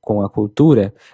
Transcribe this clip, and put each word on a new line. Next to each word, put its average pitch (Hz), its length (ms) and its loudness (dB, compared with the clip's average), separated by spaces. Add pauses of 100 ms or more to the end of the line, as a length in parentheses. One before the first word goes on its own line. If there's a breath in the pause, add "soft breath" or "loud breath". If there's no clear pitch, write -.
com 104 220 -4
a 98 80 -6
cultura, 107 640 0 (200 soft breath)